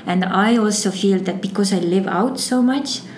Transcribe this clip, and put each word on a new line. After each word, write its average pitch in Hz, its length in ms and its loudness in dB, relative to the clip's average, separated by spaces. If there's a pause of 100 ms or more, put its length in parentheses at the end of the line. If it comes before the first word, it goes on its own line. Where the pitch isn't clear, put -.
And 180 180 0
I 196 320 4
also 208 340 0
feel 190 300 2
that 185 220 -4
because 196 320 -2
I 185 60 0
live 180 280 0
out 247 320 0
so 254 220 0
much, 262 400 0 (160)